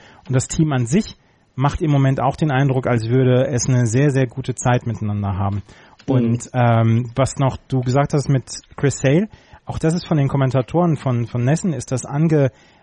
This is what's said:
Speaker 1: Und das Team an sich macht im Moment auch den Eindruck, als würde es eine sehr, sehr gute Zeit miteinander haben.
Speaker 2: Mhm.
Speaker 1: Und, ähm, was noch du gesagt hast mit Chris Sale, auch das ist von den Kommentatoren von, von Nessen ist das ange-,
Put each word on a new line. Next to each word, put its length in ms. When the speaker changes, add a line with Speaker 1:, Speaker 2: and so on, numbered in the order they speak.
Speaker 1:
Und 80
das 100
Team 260
an 120
sich 320
macht 260
im 100
Moment 300
auch 160
den 140
Eindruck, 360
als 220
würde 380
es 200
eine 200
sehr, 240
sehr 160
gute 280
Zeit 320
miteinander 520
haben. 240
Speaker 2:
Mhm. 80
Speaker 1:
Und, 380
ähm, 640
was 220
noch 180
du 140
gesagt 320
hast 160
mit 160
Chris 240
Sale, 280
auch 140
das 160
ist 120
von 120
den 100
Kommentatoren 720
von, 280
von 200
Nessen 260
ist 200
das 120
ange-, 460